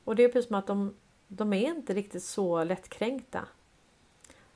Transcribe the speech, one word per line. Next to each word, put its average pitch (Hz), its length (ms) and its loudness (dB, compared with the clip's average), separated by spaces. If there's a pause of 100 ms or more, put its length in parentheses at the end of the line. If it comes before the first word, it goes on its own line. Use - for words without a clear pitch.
Och 220 120 0
det 240 60 8
är 240 60 8
precis 240 200 2
som 214 80 -2
att 196 100 -2
de, 202 280 -2 (340)
de 208 240 -2
är 208 160 2
inte 294 260 -4
riktigt 196 280 -4
så 170 420 0
lättkränkta 208 800 -4 (1120)